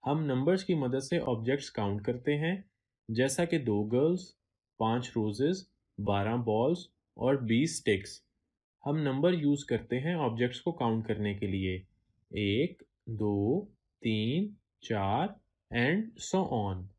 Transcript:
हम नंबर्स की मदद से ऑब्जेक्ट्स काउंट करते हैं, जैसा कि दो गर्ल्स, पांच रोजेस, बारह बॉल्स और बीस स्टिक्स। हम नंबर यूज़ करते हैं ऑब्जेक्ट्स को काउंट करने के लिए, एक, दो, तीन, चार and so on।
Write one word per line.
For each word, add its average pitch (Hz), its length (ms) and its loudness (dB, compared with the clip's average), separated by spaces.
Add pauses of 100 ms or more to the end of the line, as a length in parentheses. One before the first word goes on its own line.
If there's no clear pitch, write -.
हम 151 200 2
नंबर्स 147 380 2
की 180 120 0
मदद 135 260 0
से 151 180 -2 (100)
ऑब्जेक्ट्स 123 420 -2
काउंट 104 340 -2
करते 127 280 -2
हैं, 165 320 0 (440)
जैसा 131 360 2
कि 165 140 0
दो 107 260 2
गर्ल्स, 147 380 2 (580)
पांच 113 360 0
रोजेस, 120 500 0 (320)
बारह 101 380 0
बॉल्स 120 520 0 (280)
और 135 260 2
बीस 120 360 2
स्टिक्स। - 440 -2 (640)
हम 147 140 0
नंबर 147 360 2
यूज़ 143 340 0
करते 123 280 -2
हैं 151 200 -2
ऑब्जेक्ट्स 123 440 -2
को 175 120 -2
काउंट 113 340 0
करने 104 280 -2
के 101 120 -6
लिए, 95 280 -2 (560)
एक, 104 520 -2 (260)
दो, 107 520 0 (420)
तीन, 123 540 -2 (260)
चार 113 540 -2 (340)
and 156 400 0 (120)
so 190 220 0 (100)
on। 98 300 -2 (140)